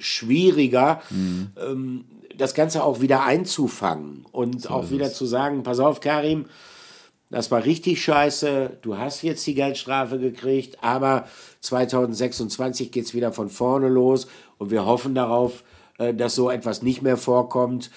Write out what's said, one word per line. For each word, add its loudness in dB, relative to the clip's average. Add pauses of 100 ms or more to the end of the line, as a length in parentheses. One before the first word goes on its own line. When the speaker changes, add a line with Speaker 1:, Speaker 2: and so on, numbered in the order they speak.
Speaker 1:
schwieriger, 4
Speaker 2:
Mhm. -2 (140)
Speaker 1:
ähm, -6 (340)
das 0
Ganze 2
auch 2
wieder 4
einzufangen -2
und -4
Speaker 2:
So -10
Speaker 1:
auch -4
Speaker 2:
ist -8
Speaker 1:
wieder -2
Speaker 2:
es. -6
Speaker 1:
zu -6
sagen, 0
"Pass -2
auf, 4
Karim, 0 (840)
das -4
war 2
richtig 0
scheiße, 2
du -4
hast -6
jetzt -4
die -2
Geldstrafe -2
gekriegt, -2
aber 2 (360)
zweitausendsechsundzwanzig -2
geht's -4
wieder -2
von -6
vorne 2
los 4 (320)
und -8
wir 0
hoffen 0
darauf, 0 (320)
äh, -2
dass 0
so 2
etwas -4
nicht 0
mehr 2
vorkommt", 0